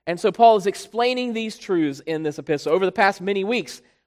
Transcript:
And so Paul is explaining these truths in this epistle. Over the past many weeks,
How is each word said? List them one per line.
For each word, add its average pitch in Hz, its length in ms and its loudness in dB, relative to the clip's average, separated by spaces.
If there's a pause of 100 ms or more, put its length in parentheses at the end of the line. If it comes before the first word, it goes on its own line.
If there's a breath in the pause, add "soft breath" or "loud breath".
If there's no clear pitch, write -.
And 170 120 -2
so 220 120 2
Paul 226 240 6
is 190 100 0
explaining 247 680 -4
these 220 240 -6
truths 156 420 -2
in 160 240 -6
this 151 160 -6
epistle. 151 340 -2
Over 185 120 4
the 180 60 2
past 196 300 2
many 196 220 -2
weeks, 214 380 -4 (260)